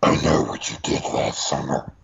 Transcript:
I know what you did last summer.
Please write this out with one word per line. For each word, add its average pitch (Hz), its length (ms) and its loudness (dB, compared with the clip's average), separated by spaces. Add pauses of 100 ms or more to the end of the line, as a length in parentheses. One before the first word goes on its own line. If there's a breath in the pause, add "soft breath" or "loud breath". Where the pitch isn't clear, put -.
I 76 200 6
know 80 220 4
what - 260 -6
you - 120 -8
did - 220 -2
last - 440 -2
summer. 67 440 -2 (120)